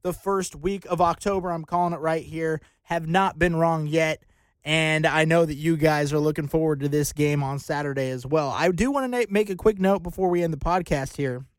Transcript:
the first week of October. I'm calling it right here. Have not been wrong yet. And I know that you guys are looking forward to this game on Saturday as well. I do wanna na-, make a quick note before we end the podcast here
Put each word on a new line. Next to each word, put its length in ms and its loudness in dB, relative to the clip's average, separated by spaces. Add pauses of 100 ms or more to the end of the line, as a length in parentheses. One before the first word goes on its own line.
the 100 -2
first 420 -4
week 320 -6
of 140 -2
October. 500 0
I'm 140 -6
calling 280 0
it 80 -6
right 240 -2
here. 360 -4 (220)
Have 260 -4
not 300 2
been 180 2
wrong 320 2
yet. 340 0 (400)
And 420 2
I 200 4
know 200 4
that 100 -4
you 220 0
guys 360 2
are 60 2
looking 280 0
forward 340 0
to 80 -2
this 240 0
game 300 0
on 160 -4
Saturday 520 -4
as 140 -8
well. 240 0
I 220 0
do 220 0
wanna 160 0
na-, 200 0
make 220 2
a 60 -4
quick 240 2
note 240 2
before 260 -2
we 120 2
end 100 0
the 40 -4
podcast 600 -2
here 280 -4 (140)